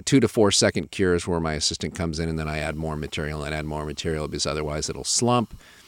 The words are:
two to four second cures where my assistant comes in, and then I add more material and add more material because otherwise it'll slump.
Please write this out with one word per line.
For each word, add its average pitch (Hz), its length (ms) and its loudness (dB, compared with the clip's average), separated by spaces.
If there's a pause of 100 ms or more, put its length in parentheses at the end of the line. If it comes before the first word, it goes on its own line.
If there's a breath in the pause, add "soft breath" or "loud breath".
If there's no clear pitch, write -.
two 135 160 6
to 113 80 4
four 101 240 6
second - 400 2
cures 90 340 2
where 85 140 0
my 78 140 0
assistant - 420 -2
comes 82 240 -2
in, 82 80 0
and 80 100 -2
then 78 100 -2
I 78 100 -2
add 76 180 -2
more 78 200 -4
material 76 460 -4
and 73 100 -4
add 76 120 -4
more 76 200 -4
material 76 440 -4
because 73 180 -4
otherwise 76 420 -2
it'll 67 140 -8
slump. 120 520 2 (340 loud breath)